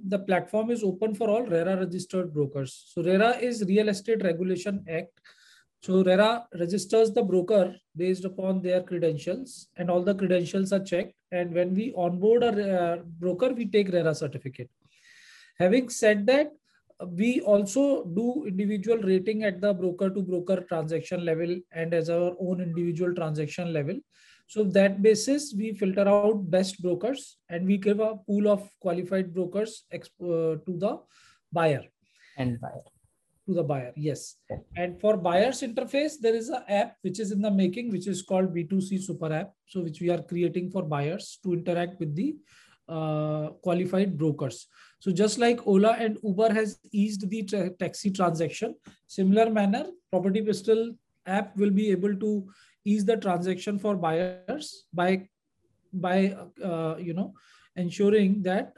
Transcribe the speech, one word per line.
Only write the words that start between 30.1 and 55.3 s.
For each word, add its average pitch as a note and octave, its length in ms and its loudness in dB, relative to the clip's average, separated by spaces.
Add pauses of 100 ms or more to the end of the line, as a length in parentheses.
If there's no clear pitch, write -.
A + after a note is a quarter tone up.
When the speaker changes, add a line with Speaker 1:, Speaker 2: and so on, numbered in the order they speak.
Speaker 1:
uh, E3 360 0 (100)
to F3+ 120 -4
the A3 220 -2 (500)
buyer. D3+ 320 2 (540)
Speaker 2:
And B2 240 -2
buyer. - 220 -12 (640)
Speaker 1:
To F#3+ 60 0
the E3+ 100 0
buyer, C3+ 320 -4
yes. D3 400 -6 (120)
Speaker 2:
Okay. - 140 -10 (140)
Speaker 1:
And F3 240 -6
for G#3+ 160 4
buyer's F#3+ 460 2
interface, C4+ 580 -2
there A3+ 140 2
is A3+ 140 -4
an C4+ 200 -6
app G3+ 340 0
which F#3 160 -6
is G#3 140 -4
in G3+ 100 -2
the G#3+ 80 0
making, G3 400 2
which F#3 160 -4
is F#3 160 -4
called F#3 320 0
B E3+ 80 -2
two F#3+ 180 0
C F#3 180 -4
Super D#3+ 340 -6
App, E3+ 200 -4 (140)
so F#3+ 140 -8
which D#3+ 200 -8
we F3 100 0
are E3+ 120 0
creating F3 480 -2
for F#3 140 -4
buyers D3+ 580 -4
to F3+ 120 -2
interact F3 440 -4
with D3+ 160 -6
the, C#4 220 -4 (520)
uh, D3+ 600 -2 (160)
qualified F#3 520 0
brokers. C#3+ 520 -4 (320)
So F#3+ 100 -2
just G#3 280 2
like A#3+ 280 2
Ola G#3 320 6
and A3 240 -2
Uber G#3+ 300 2
has G#3+ 260 0 (140)
eased G#3 360 0
the A3 140 -4
tra-, F#3+ 280 -2 (100)
taxi F3+ 320 -2
transaction, E3 640 -2 (320)
similar G3+ 420 4
manner, G#3+ 360 2 (260)
Property F#3+ 280 2
Pistol A3 540 0 (320)
app G3 300 -2
will G#3 140 4
be G#3 200 2
able G3 240 2
to G3+ 340 -4 (360)
ease G#3 200 2
the A3+ 120 4
transaction F#3 600 -2
for G3+ 200 -2
buyers F3+ 960 -4
by, F#3 360 0 (640)